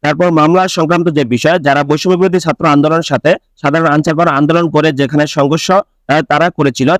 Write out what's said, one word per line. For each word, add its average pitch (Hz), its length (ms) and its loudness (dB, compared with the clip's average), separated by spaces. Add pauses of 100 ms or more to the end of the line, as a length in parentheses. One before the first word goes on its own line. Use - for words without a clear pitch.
তারপর 160 280 0
মামলা 165 360 2
সংক্রান্ত 170 420 0
যে 147 160 0
বিষয়, 123 340 0
যারা 143 240 0
বৈষম্য 151 320 0
বিরোধী 185 240 0
ছাত্র 160 280 -4
আন্দোলনের 156 420 2
সাথে 147 220 0 (260)
সাধারণ 160 300 -2
আনসার 151 280 0
করা 165 160 0
আন্দোলন 151 380 0
করে 151 240 0
যেখানে 139 340 0
সংঘর্ষ, 143 440 -2
আহ, 160 580 -2
তারা 151 200 0
করেছিল, 139 400 -2 (100)